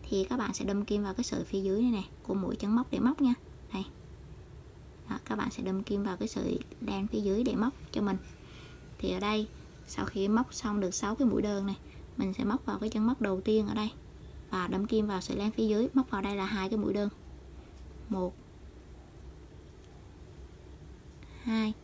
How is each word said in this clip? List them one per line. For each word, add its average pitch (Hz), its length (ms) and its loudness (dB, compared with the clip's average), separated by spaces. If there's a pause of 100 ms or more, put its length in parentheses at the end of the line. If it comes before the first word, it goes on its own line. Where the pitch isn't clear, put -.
Thì 190 160 4
các 247 120 0
bạn 226 180 0
sẽ - 100 -2
đâm 202 200 2
kim 208 180 2
vào 196 120 -2
cái 240 100 0
sợi - 200 -2
phía 196 160 0
dưới 196 220 4
này 247 80 6
nè, 208 120 2 (200)
của - 120 -2
mỗi 190 220 0
chân 208 200 2
móc 240 140 4
để - 80 2
móc 254 220 4
nha. 247 140 8 (380)
Đây. 190 120 -2 (1300)
Đó, 202 140 -2
các 214 120 0
bạn 208 140 0
sẽ - 120 -4
đâm 190 200 0
kim 202 200 0
vào 190 140 0
cái 208 120 -2
sợi 196 300 0 (220)
len 202 260 0
phía 220 140 0
dưới 202 240 4
để 214 120 4
móc 226 160 4 (200)
cho - 100 0
mình. 196 140 2 (840)
Thì - 120 0
ở 180 100 0
đây, 214 280 2 (380)
sau - 200 -2
khi 196 220 2
móc 220 260 4
xong 208 260 2
được 185 140 2
sáu 208 200 2
cái 254 140 6
mũi - 140 6
đơn 202 240 2
này, 196 100 0 (400)
mình 196 180 2
sẽ 196 100 0
móc 208 220 2
vào 202 120 0
cái 214 120 0
chân 220 160 4
móc 247 140 4
đầu 196 200 2
tiên 214 260 4
ở 214 80 -2
đây 214 160 0 (600)
và 180 180 0
đâm 190 180 2
kim 214 200 4
vào 196 140 0
sợi - 160 -2
len 202 140 2
phía 220 160 2
dưới, 214 280 4
móc 262 160 6
vào 196 120 2
đây 202 140 0
là 196 80 2
hai 196 240 0
cái 214 100 2
mũi 208 140 2
đơn. 202 160 4 (1000)
Một, 185 260 0 (3000)
hai. 220 300 4 (120)